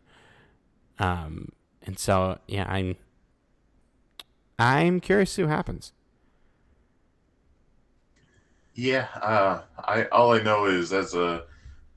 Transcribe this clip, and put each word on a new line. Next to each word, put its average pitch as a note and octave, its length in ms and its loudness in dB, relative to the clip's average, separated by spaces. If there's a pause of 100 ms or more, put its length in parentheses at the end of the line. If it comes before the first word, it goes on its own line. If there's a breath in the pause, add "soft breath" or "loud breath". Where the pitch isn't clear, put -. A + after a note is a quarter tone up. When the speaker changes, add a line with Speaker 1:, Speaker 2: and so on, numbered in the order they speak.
(1000 soft breath)
Speaker 1:
Um, E2+ 500 -4 (320)
and F#2+ 160 -12
so, F#2 400 0 (100)
yeah, F#2+ 240 -6
I'm, F#2 260 -4 (1600)
I'm D#3 400 4
curious F#3+ 320 2
to - 20 -10
see G3+ 80 -2
what D#3 80 0
happens. - 420 -6 (2750)
Speaker 2:
Yeah, B2+ 320 -2 (120)
uh, G2 420 2 (180)
I, A2 320 -2
all A#2+ 220 6
I G#2+ 100 4
know G#2+ 220 2
is F2+ 280 0
as F#2+ 220 -2
a F2 300 -2 (520 soft breath)